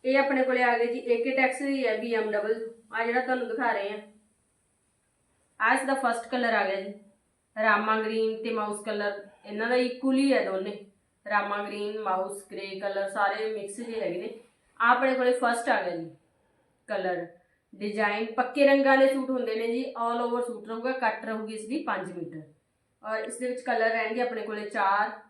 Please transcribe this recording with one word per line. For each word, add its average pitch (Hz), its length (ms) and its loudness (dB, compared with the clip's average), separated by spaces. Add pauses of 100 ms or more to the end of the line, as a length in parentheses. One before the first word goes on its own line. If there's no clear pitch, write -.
ਇਹ 262 100 4
ਆਪਣੇ 277 260 4
ਕੋਲੇ 247 200 2
ਆ 240 140 4
ਗਏ 233 80 2
ਜੀ, 240 140 -2
ਏ 240 240 2
ਕੇ 262 120 0
ਟੈਕਸ 262 260 2
ਦੀ 269 260 0
ਹੈ, 214 100 0
ਬੀ 233 160 -4
ਐਮ 214 180 0
ਡਬਲਯੂ। 214 360 -2 (260)
ਆ 226 120 0
ਜਿਹੜਾ 240 160 2
ਤੁਹਾਨੂੰ 254 260 -2
ਦਿਖਾ 240 240 0
ਰਹੇ 202 180 -2
ਆ, 214 80 -6 (1600)
ਆ 226 140 6
ਇਸ 262 140 0
ਦਾ 277 60 2
ਫਸਟ 247 360 0
ਕਲਰ 240 240 0
ਆ 202 140 2
ਗਿਆ 196 140 -2
ਜੀ, 202 120 -10 (640)
ਰਾਮਾ 220 460 2
ਗ੍ਰੀਨ 220 420 -2
ਤੇ 226 100 -4
ਮਾਊਸ 208 320 -4
ਕਲਰ, 208 400 -4 (200)
ਇਹਨਾਂ 208 240 -4
ਦਾ 247 60 2
ਇਕੁਅਲ 254 420 2
ਹੀ 269 160 6
ਹੈ 233 120 4
ਦੋਨੇ, 190 320 -4 (480)
ਰਾਮਾ 202 380 0
ਗ੍ਰੀਨ, 208 360 -6
ਮਾਊਸ 190 520 -2
ਗ੍ਰੇ 196 280 -10
ਕਲਰ, 196 300 -2
ਸਾਰੇ 208 440 0
ਮਿਕਸ 202 220 -8
ਜਿਹੇ 226 260 -6
ਹੈਗੇ 180 200 -2
ਨੇ। 220 80 -8 (520)
ਆ 233 100 6
ਆਪਣੇ 254 220 4
ਕੋਲੇ 247 180 2 (100)
ਫਸਟ 233 280 0
ਆ 214 120 2
ਗਿਆ 180 140 -4
ਜੀ 165 140 -8 (800)
ਕਲਰ, 185 380 -2 (480)
ਡਿਜ਼ਾਈਨ। 208 600 -2
ਪੱਕੇ 269 340 4
ਰੰਗਾਂ 277 300 8
ਦੇ 269 100 8
ਸੂਟ 269 220 0
ਹੁੰਦੇ 233 260 0
ਨੇ 226 120 0
ਜੀ, 247 160 0 (160)
all 233 260 0
over 240 220 0
ਸੂਟ 214 200 -10
ਰਹੂਗਾ, 233 240 -4
ਕੱਟ 233 340 -2
ਰਹੂਗੀ 220 280 -6
ਇਸ 214 140 -10
ਦੀ 277 160 -4
ਪੰਜ 185 280 -4
ਮੀਟਰ। 175 300 -10 (640)
ਔਰ 220 200 -4
ਇਸ 233 140 -10
ਦੇ 254 100 -4
ਵਿੱਚ 247 140 -4
ਕਲਰ 226 280 2
ਰਹਿਣਗੇ 226 320 -2
ਆਪਣੇ 233 200 -2
ਕੋਲੇ 214 280 -6
ਚਾਰ। 202 420 2 (180)